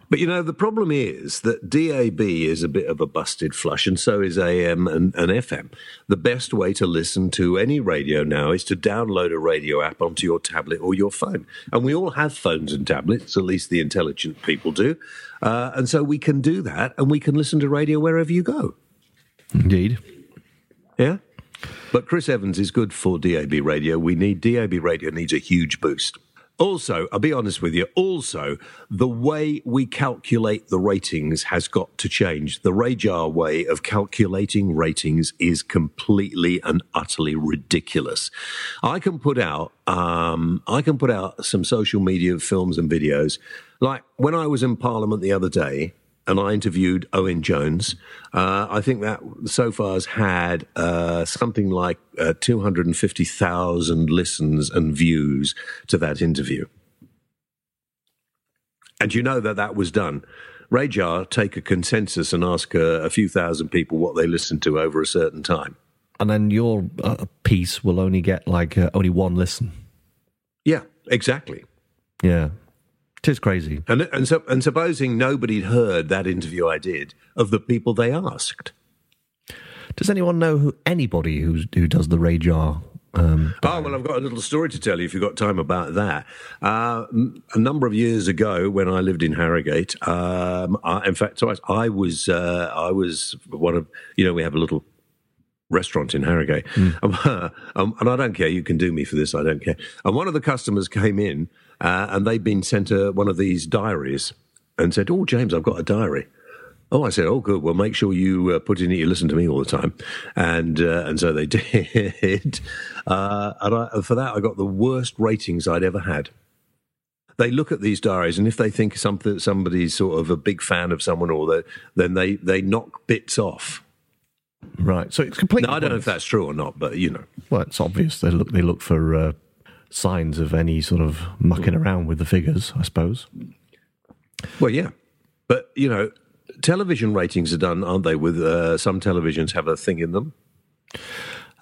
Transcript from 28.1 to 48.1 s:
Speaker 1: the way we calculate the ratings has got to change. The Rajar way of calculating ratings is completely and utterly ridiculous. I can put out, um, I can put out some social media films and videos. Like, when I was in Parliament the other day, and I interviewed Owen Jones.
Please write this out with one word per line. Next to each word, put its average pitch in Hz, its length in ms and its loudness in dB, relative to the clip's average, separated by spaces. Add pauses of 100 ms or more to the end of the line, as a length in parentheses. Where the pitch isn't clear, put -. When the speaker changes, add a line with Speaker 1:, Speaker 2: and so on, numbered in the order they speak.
Speaker 1:
the 107 180 0
way 147 560 -2
we 127 220 0
calculate 117 840 0
the 92 120 0
ratings 85 640 0
has 87 240 -2
got - 320 -2
to 104 100 -4
change. 76 540 -2
The 92 100 4
Rajar 101 580 0
way 80 340 0
of 78 160 -2
calculating 98 920 0
ratings 80 640 0
is 85 240 2
completely 90 1000 0
and 80 200 0 (100)
utterly 78 420 -2
ridiculous. 76 960 -2 (520)
I 151 180 0
can 170 200 -2
put 135 180 0
out, 80 340 -2 (160)
um, 85 800 0
I 127 140 0
can 151 160 2
put 127 140 2
out 95 340 -6
some 98 180 0
social 107 380 0
media 90 380 2
films 90 380 0
and 80 120 0
videos. 76 480 2 (420)
Like, 131 240 0 (140)
when 151 180 2
I 160 120 0
was 135 160 0
in 123 120 2
Parliament 107 460 0
the 98 100 0
other 92 180 2
day, 76 440 -2 (340)
and 98 120 2
I 101 140 0
interviewed 92 600 0
Owen 92 280 0
Jones. 78 540 0 (380)